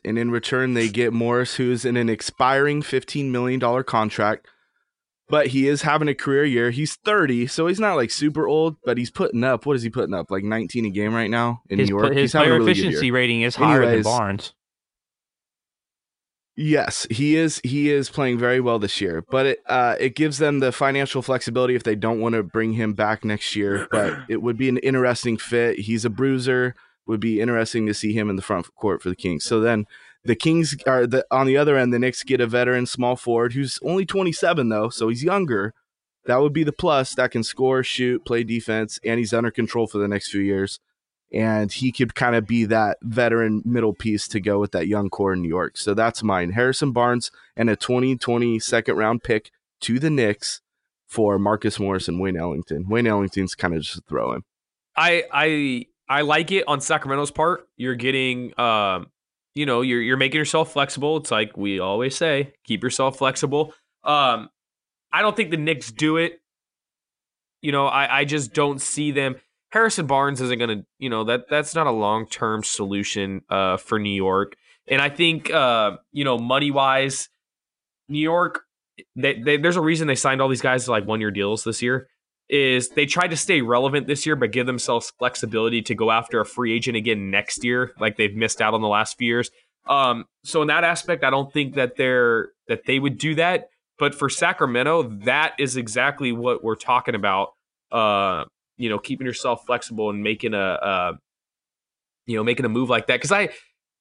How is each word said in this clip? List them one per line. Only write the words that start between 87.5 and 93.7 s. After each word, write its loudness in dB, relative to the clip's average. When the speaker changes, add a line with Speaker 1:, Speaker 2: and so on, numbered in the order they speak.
Speaker 3:
year, -2
like -2
they've 0
missed -2
out 2
on 0
the -2
last 0
few -4
years. 0
Um, 0
so -2
in 0
that 2
aspect, -2
I 2
don't -2
think -2
that 0
they're, 2
that -4
they 0
would -2
do -2
that. 0